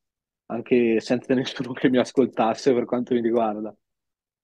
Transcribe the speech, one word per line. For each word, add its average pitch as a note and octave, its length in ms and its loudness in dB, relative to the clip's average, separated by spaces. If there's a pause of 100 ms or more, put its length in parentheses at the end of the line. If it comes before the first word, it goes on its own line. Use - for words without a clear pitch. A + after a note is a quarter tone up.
(460)
anche A#2 520 0
senza A#2+ 340 -2
<laughs> B2+ 40 2
nessuno B2+ 360 -4
che C3+ 160 0
mi B2+ 100 2
ascoltasse A#2 760 2
per A#2+ 100 0
quanto B2 300 -4
mi A#2+ 60 0
riguarda. A2 520 -2 (720)